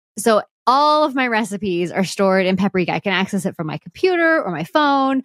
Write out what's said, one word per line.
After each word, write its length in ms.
so 240
all 380
of 100
my 120
recipes 640
are 140
stored 420
in 100
Paprika. 360
I 80
can 120
access 340
it 100
from 100
my 120
computer 640
or 100
my 120
phone 600